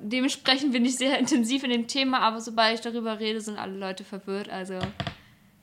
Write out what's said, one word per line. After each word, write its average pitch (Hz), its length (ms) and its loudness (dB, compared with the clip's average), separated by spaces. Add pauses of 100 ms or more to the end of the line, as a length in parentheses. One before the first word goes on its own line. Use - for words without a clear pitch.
(100)
dementsprechend 269 600 2
bin 240 120 4
ich 254 120 2
sehr 262 220 2
<laughs> - 20 0
intensiv 254 420 2
in 254 80 -2
dem 233 160 2
Thema, 262 360 2
aber 220 180 2
sobald 226 340 2
ich 226 60 -4
darüber 226 400 -4
rede, 220 200 -2
sind 208 160 -6
alle 190 220 -8
Leute 190 240 -6
verwirrt, 196 460 -8
also 185 320 -8 (840)